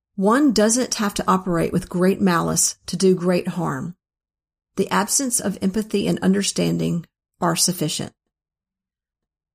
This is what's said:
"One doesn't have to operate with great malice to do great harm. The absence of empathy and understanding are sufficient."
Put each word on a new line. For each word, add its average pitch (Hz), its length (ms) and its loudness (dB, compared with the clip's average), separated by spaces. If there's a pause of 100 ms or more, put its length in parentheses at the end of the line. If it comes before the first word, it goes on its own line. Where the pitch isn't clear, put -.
(160)
"One 233 360 4
doesn't 226 420 2
have 208 200 -2
to - 140 -4
operate 185 440 0
with - 160 -2
great 185 320 0
malice 165 560 0 (100)
to - 100 -6
do 190 180 4
great 180 340 0
harm. 165 480 -6 (760)
The - 160 -2
absence 226 500 0
of 190 220 -4
empathy 202 460 -2
and 175 100 0
understanding 170 880 0 (340)
are 170 140 0
sufficient." - 600 -2 (1400)